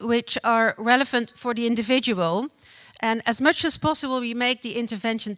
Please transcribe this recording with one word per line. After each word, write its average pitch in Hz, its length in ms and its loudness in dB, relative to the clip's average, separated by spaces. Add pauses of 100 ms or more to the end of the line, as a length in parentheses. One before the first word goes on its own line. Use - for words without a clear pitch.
which 233 420 0
are 226 360 2
relevant 240 580 2
for 240 160 -4
the 233 140 -2
individual, 233 800 0 (520)
and 226 260 0
as 233 160 0
much 311 220 4
as 311 120 0
possible, 285 440 0
we 233 120 -4
make 247 300 -2
the 226 140 -6
intervention 226 600 -4